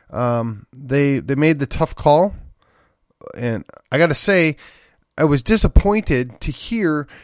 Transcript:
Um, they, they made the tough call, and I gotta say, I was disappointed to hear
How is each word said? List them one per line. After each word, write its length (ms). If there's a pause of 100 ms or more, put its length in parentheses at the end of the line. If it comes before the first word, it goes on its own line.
(100)
Um, 600
they, 480
they 140
made 240
the 80
tough 280
call, 400 (1040)
and 280 (260)
I 80
gotta 160
say, 420 (600)
I 80
was 180
disappointed 960
to 100
hear 560 (180)